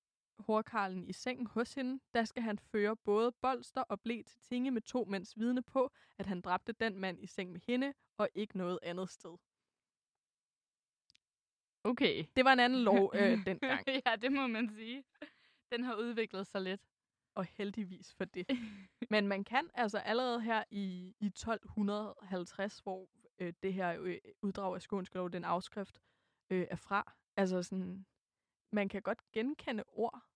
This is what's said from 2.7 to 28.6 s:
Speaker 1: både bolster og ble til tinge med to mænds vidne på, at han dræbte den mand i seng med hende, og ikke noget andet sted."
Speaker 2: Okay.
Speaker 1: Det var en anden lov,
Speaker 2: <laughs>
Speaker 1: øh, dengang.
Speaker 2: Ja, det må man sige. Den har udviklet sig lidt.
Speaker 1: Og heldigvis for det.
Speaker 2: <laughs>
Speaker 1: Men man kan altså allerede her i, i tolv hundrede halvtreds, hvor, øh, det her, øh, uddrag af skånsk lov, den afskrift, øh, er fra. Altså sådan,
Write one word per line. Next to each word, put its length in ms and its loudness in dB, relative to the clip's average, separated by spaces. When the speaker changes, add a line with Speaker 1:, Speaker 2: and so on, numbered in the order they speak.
Speaker 1:
både 360 4
bolster 500 -2
og 200 -2
ble 220 -4
til 180 -20
tinge 300 0
med 100 2
to 280 -2
mænds 300 -6
vidne 240 2
på, 280 2
at 80 -4
han 160 -2
dræbte 320 -2
den 260 -2
mand 240 -4
i 40 -14
seng 240 -6
med 160 -12
hende, 260 0
og 180 2
ikke 220 -4
noget 260 0
andet 260 -4
sted." 280 -16
Speaker 2:
Okay. 400 4
Speaker 1:
Det 100 6
var 80 10
en 60 8
anden 240 6
lov, 280 8
Speaker 2:
<laughs> 40 -6
Speaker 1:
øh, 300 4
dengang. 420 0
Speaker 2:
Ja, 280 2
det 160 0
må 160 2
man 220 0
sige. 340 -10
Den 120 -2
har 120 -2
udviklet 520 -2
sig 140 -4
lidt. 200 -2
Speaker 1:
Og 100 -2
heldigvis 680 -6
for 120 -4
det. 220 -8
Speaker 2:
<laughs> 640 -6
Speaker 1:
Men 160 4
man 160 0
kan 300 0
altså 240 0
allerede 440 0
her 300 0
i, 480 -6
i 100 0
tolv 400 -4
hundrede 520 0
halvtreds, 580 -4
hvor, 300 -8
øh, 140 -4
det 100 0
her, 280 0
øh, 160 -4
uddrag 340 -2
af 60 -8
skånsk 340 -6
lov, 160 -2
den 120 -6
afskrift, 580 -4
øh, 200 2
er 60 -4
fra. 380 -2
Altså 260 2
sådan, 420 -6